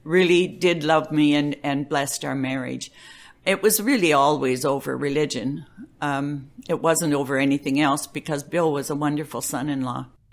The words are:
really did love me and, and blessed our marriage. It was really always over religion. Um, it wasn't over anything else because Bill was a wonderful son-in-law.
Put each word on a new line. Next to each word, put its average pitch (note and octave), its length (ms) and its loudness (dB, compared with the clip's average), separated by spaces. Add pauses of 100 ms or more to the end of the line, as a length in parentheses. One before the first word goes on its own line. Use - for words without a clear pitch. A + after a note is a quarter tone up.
really F3 440 4
did F3 360 0
love D#3 280 2
me D3+ 220 4
and, D3 300 0
and C#3 260 -4
blessed C#3+ 340 -4
our C3+ 120 -4
marriage. C3 560 -6 (520)
It F#3+ 200 0
was G#3+ 180 2
really G3+ 320 2
always C3+ 520 2
over C#3 300 -2
religion. C#3+ 680 -2 (340)
Um, C#3+ 520 -4 (180)
it D#3 120 0
wasn't D#3+ 340 2
over C#3 220 -2
anything C#3 420 0
else D3 260 2
because C#3+ 380 -6
Bill E3 280 0
was C#3 180 -4
a D3 60 -2
wonderful C#3+ 460 -2
son-in-law. C3 640 -4 (280)